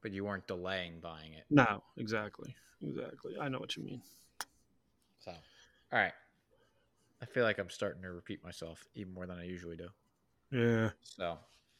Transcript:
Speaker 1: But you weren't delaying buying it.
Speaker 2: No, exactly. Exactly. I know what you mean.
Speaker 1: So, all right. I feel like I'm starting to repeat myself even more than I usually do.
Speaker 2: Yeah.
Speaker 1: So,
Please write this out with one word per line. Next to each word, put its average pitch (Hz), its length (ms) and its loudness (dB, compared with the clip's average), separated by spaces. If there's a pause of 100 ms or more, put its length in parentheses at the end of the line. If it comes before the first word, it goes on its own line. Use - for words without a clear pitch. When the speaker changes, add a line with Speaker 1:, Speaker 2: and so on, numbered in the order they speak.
Speaker 1:
But 107 100 -4
you 98 120 -2
weren't 98 220 -2
delaying 90 540 -2
buying 80 320 -10
it. 78 180 -16
Speaker 2:
No, 117 320 8 (140)
exactly. 107 580 -4 (260)
Exactly. - 600 -6
I 143 80 -2
know 131 100 -2
what - 180 -6
you - 60 -8
mean. - 200 -8 (1160)
Speaker 1:
So, - 120 -12
all - 680 -4
right. 95 140 4 (1080)
I 120 60 -10
feel 127 160 4
like 110 160 6
I'm 95 120 -2
starting 92 320 -4
to 92 100 -8
repeat 87 320 -10
myself 82 500 -10
even 92 180 -8
more 92 140 -8
than 90 120 -8
I 85 60 -8
usually 85 320 -8
do. 85 120 -10 (640)
Speaker 2:
Yeah. 117 380 6 (120)
Speaker 1:
So, 87 340 -4 (440)